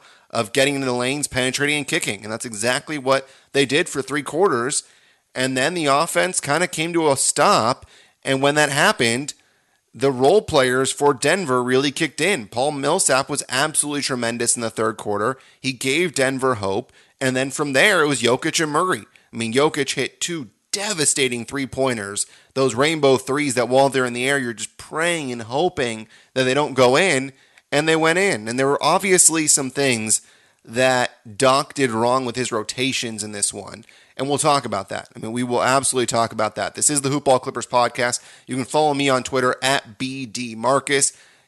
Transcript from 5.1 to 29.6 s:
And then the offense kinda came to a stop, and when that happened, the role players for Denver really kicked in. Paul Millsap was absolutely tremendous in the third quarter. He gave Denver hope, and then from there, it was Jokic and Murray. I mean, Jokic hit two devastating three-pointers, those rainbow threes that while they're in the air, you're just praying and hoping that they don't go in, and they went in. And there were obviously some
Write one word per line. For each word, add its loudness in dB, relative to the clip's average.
And -2
then 0
the -2
offense 0
kinda 0
came -4
to 4
a 4
stop, 2
and 0
when 4
that 4
happened, 0
the 0
role 4
players 2
for 2
Denver 0
really 2
kicked -4
in. -2
Paul -2
Millsap 0
was -6
absolutely -2
tremendous -2
in -6
the -4
third -2
quarter. -4
He -6
gave -2
Denver 0
hope, -4
and 0
then -2
from -4
there, 4
it 2
was -2
Jokic 0
and -2
Murray. -2
I -12
mean, -4
Jokic 0
hit -6
two -8
devastating -2
three-pointers, -4
those 0
rainbow 4
threes -2
that 0
while 6
they're 0
in -4
the -4
air, 2
you're -6
just -14
praying -4
and -8
hoping -4
that 0
they 2
don't 0
go 6
in, 2
and 2
they 4
went 2
in. 0
And -4
there 2
were 0
obviously 4
some 0